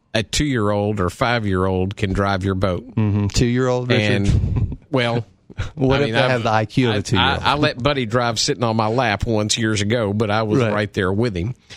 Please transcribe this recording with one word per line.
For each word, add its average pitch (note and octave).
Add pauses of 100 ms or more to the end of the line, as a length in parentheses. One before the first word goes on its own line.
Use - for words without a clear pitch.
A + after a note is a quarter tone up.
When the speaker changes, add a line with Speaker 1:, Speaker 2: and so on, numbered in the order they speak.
(140)
Speaker 1:
a A2
two-year-old G#2
or F2+
five-year-old F#2+
can G2
drive G2
your G2
boat. F#2 (100)
Speaker 2:
Mm-hmm. G#2
Two-year-old, B2
Richard? A2+ (160)
Speaker 1:
And, - (140)
well, A#2
Speaker 2:
<laughs> -
What C3+
Speaker 1:
I -
Speaker 2:
if -
Speaker 1:
mean, A2
Speaker 2:
they A#2
Speaker 1:
I've, B2+
Speaker 2:
have A#2+
the A#2+
I A2
Q B2
of G#2
a -
Speaker 1:
I, G2+
Speaker 2:
two-year-old? A#2
Speaker 1:
I, A2+
I C#3
let D3
Buddy C3+
drive A#2+
sitting C3
on A2+
my A2
lap A2+
once G#2+
years A2
ago, G#2
but G#2+
I A2
was A2
Speaker 2:
Right. A2+
Speaker 1:
right G#2
there F#2+
with G#2+
him. F2 (220)